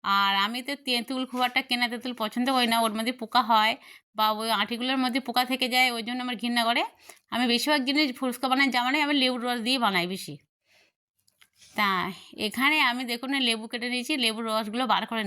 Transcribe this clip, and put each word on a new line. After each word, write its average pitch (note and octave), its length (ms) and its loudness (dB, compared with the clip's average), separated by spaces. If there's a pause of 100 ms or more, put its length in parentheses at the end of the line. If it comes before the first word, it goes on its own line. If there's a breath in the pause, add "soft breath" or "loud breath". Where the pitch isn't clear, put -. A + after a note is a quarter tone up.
আর G3 300 4 (120)
আমি A#3 220 -4
তো C#4+ 60 -4 (120)
তেঁতুল B3+ 440 -2
খুব B3 180 -6
একটা B3+ 220 0
কেনা A#3+ 220 0
তেঁতুল A#3+ 300 -6
পছন্দ A#3+ 340 -2
করি B3 180 4
না, A3+ 120 4
ওর G#3+ 120 0
মধ্যে A3+ 240 -2
পোকা A#3+ 200 2 (100)
হয় A3 220 4 (440 loud breath)
বা A3 80 2 (140)
ওই A3+ 100 -4 (100)
আঁটিগুলোর A#3+ 440 -2
মধ্যে B3+ 240 0
পোকা B3 240 0
থেকে C4 220 -2
যায়, B3+ 220 4
ওই A3+ 120 -6
জন্য B3 180 -6
আমার B3 160 -6
ঘৃণা A#3+ 280 0
করে। B3+ 120 2 (520 loud breath)
আমি B3 200 0
বেশিরভাগ C#4 340 2
জিনিস C#4+ 200 2 (120)
ফুচকা B3+ 320 -2
বানাই, C4+ 240 2
যা A#3+ 100 2
বানাই D4 200 0
আমি D4 160 0
লেবুর B3+ 260 0
রস A#3+ 200 -2
দিয়ে C4 180 2
বানাই F#3 280 2
বেশি। E3 220 -10 (1400 soft breath)
তা G#3 140 2 (580 loud breath)
এখানে C4+ 300 2 (120)
আমি B3 220 -4
দেখুন B3+ 200 -4 (160)
লেবু A3+ 240 -2
কেটে A#3+ 220 -6
নিয়েছি, B3 200 -2 (100)
লেবুর A3+ 260 0
রসগুলো A3 420 -2
বার G3+ 180 2
করে A3+ 180 -4